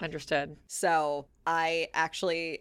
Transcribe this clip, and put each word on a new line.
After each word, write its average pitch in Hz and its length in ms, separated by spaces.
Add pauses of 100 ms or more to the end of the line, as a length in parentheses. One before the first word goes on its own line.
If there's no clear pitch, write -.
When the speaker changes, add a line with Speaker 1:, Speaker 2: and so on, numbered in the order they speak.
Speaker 1:
Understood. 151 560 (100)
Speaker 2:
So 151 600 (200)
I 165 480
actually 165 680